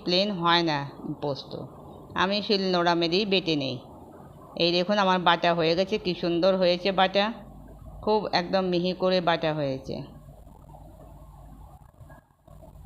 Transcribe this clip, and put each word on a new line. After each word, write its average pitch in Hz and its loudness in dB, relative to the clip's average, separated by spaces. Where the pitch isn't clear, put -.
প্লেন 185 2
হয় 170 4
না 156 0
পোস্ত, 139 -6
আমি 196 0
শিলনোড়া 185 2
মেদেই 170 2
বেটে 175 2
নেই। 127 -6
এই 170 4
দেখুন 180 0
আমার 185 4
বাটা 175 4
হয়ে 160 2
গেছে, 190 0
কি 180 0
সুন্দর 170 2
হয়েছে 180 2
বাটা, 190 2
খুব 214 2
একদম 180 0
মিহি 180 0
করে 185 4
বাটা 165 0
হয়েছে। 135 -4